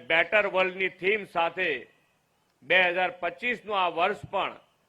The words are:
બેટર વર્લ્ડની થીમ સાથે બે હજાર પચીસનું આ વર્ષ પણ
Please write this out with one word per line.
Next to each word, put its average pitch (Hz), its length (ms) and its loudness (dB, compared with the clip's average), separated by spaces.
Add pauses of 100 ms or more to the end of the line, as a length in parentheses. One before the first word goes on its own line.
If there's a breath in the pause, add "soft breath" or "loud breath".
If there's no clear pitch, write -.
(100)
બેટર 170 340 4 (120)
વર્લ્ડની 185 440 0
થીમ 196 260 0 (100)
સાથે 170 340 0 (920)
બે 170 280 4
હજાર 180 340 -2
પચીસનું 208 560 -4
આ 170 160 0
વર્ષ 185 400 -2
પણ 147 180 -2 (340)